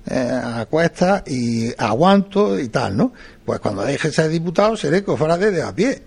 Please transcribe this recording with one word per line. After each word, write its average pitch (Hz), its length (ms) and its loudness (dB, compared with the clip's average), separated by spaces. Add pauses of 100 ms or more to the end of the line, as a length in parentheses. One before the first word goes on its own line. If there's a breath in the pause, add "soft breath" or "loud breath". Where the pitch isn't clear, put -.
(100)
eh, 127 320 -2
a 117 220 -6
cuestas 180 640 0
y 117 500 -2
aguanto 196 840 2
y 139 120 -4
tal, 107 260 -2
¿no? 247 160 2 (320 loud breath)
Pues - 160 -4
cuando 101 220 -4
deje 139 260 -2
de 139 60 -4
ser 160 160 2
diputado, 180 480 0
seré 170 260 0
cofrade 170 460 0
de 170 120 0
a 101 120 -8
pie 226 320 0